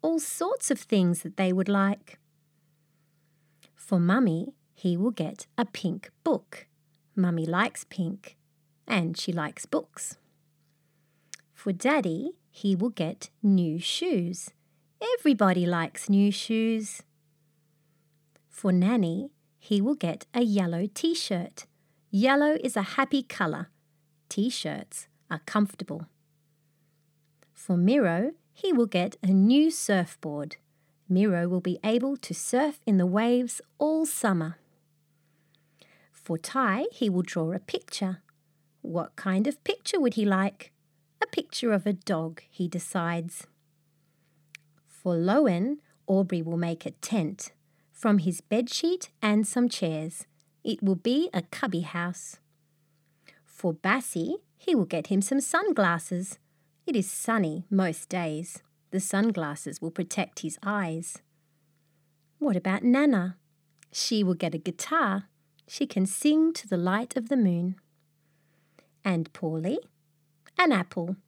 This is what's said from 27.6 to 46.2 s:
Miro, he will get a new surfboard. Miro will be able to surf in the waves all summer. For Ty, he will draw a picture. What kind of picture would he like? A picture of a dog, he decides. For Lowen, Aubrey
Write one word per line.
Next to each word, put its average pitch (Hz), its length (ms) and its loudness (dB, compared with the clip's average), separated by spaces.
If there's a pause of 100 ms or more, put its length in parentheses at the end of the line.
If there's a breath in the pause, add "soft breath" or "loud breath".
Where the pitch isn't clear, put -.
Miro, 202 560 4 (180)
he 381 220 -2
will 240 140 4
get 185 360 0
a 196 40 2
new 233 440 6
surfboard. 160 840 -4 (500)
Miro 185 400 4
will 180 140 0
be 180 200 -4
able 240 360 0
to - 160 -10
surf 294 520 -2
in 208 120 4
the 180 80 4
waves 233 560 0 (160)
all 311 280 2
summer. 175 520 -2 (1500 soft breath)
For - 260 -6
Ty, 254 540 0
he 226 180 0
will 180 120 2
draw 170 320 -2
a 185 60 -4
picture. - 640 -6 (600)
What - 340 -6
kind 196 320 0
of 285 160 -4
picture - 340 -2
would 262 180 2
he 214 100 2
like? 196 480 0 (500)
A 480 40 -4
picture - 440 -2
of 202 160 2
a 208 60 2
dog, 165 560 -4
he 175 180 -4
decides. 170 800 -4 (1400)
For - 260 -2
Lowen, 208 640 2 (280 soft breath)
Aubrey 190 360 2